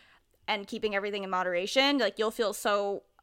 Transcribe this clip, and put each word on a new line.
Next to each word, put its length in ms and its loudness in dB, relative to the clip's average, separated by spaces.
and 180 -2
keeping 300 -4
everything 280 -2
in 60 -6
moderation. 720 2
Like, 180 0
you'll 140 0
feel 220 0
so 500 0